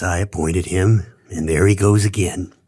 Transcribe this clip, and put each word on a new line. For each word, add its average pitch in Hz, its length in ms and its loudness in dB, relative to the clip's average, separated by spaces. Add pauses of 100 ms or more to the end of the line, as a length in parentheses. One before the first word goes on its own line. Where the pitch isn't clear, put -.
I 87 160 -2
appointed 85 460 -2
him, 98 400 2 (240)
and 80 180 -8
there 80 200 2
he 101 80 4
goes 101 300 2
again. 95 480 -4 (140)